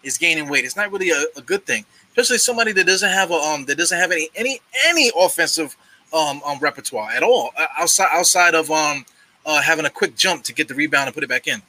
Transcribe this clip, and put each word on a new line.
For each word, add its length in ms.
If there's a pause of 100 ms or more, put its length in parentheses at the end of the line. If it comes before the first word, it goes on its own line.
is 160
gaining 300
weight. 160
It's 100
not 160
really 200
a, 120 (140)
a 60
good 220
thing, 200 (240)
especially 300
somebody 340
that 160
doesn't 200
have 220
a, 40
um, 320
that 120
doesn't 180
have 140
any, 240
any, 260 (280)
any 280
offensive, 600 (360)
um, 320
um, 140
repertoire 540
at 100
all, 340
uh, 100 (120)
outside, 320
outside 460
of, 160
um, 340 (400)
uh, 160
having 220
a 60
quick 260
jump 260
to 100
get 140
the 80
rebound 320
and 80
put 80
it 60
back 180
in. 220